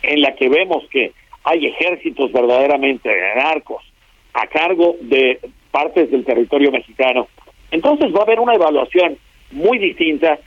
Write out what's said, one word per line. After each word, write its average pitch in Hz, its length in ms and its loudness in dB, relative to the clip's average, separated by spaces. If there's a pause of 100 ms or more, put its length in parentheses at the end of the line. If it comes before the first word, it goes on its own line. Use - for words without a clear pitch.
en 147 180 0
la 139 140 0
que 131 140 0
vemos 160 400 0
que 127 240 -2 (320)
hay 151 220 0
ejércitos 160 640 -4
verdaderamente 131 760 2
de 98 280 -2
narcos 143 460 -4 (520)
a 113 140 -2
cargo 170 520 0
de 131 400 0 (320)
partes 156 400 0
del 127 140 0
territorio 135 440 0
mexicano, 127 600 -2 (420)
entonces 269 420 0
va 180 60 2
a 208 40 2
haber 220 180 2
una 240 140 2
evaluación 160 600 0 (340)
muy 190 260 0
distinta. 160 680 0